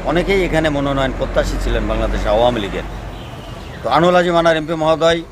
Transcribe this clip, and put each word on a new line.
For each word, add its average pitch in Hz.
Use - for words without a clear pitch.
অনেকেই 180
এখানে 156
মনোনয়ন 139
প্রত্যাশী 139
ছিলেন 117
বাংলাদেশ 107
আওয়ামী 117
লীগের। 87
তো -
আনোয়ার 175
মানার 165
এমপি 156
মহোদয় 160